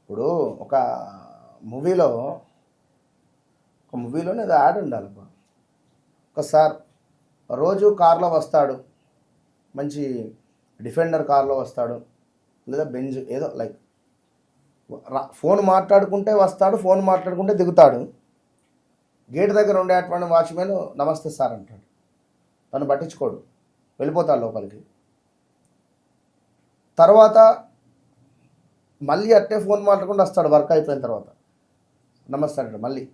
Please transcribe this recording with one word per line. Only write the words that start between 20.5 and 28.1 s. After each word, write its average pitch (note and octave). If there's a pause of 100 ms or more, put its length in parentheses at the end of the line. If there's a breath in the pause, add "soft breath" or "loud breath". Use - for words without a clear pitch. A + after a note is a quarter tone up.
"నమస్తే D3+
సార్" B2+
అంటాడు. G2+ (960)
తను C#3
పట్టించుకోడు, C#3 (580)
వెళ్ళిపోతాడు D3+
లోపలికి. G#2+ (2250)
తర్వాత A3 (1400)